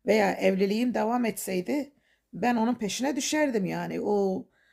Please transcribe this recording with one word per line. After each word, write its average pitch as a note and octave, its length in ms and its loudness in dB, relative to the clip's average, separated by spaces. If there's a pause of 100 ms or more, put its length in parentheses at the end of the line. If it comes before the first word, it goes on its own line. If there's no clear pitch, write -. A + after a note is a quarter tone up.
veya G3+ 260 4
evliliğim G3 600 2
devam A3+ 300 0
etseydi G#3 680 -4 (400)
ben A#3 240 0
onun A3+ 180 0
peşine A#3 420 -4
düşerdim C#4 480 0
yani. E3+ 360 -4
O G3 460 0 (260)